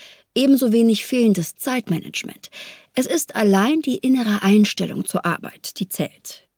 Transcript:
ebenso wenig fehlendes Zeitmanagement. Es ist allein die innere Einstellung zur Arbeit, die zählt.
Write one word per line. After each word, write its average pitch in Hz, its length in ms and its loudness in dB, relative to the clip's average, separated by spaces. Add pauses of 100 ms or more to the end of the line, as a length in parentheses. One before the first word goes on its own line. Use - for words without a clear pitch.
(360)
ebenso 262 380 2
wenig 226 320 2
fehlendes 214 500 0
Zeitmanagement. - 920 -8 (440)
Es 262 120 -2
ist - 320 -4
allein 214 440 2
die 262 140 -2
innere 233 480 0
Einstellung 196 600 2
zur - 200 -4
Arbeit, - 540 -8
die 185 80 -6
zählt. - 580 -10 (120)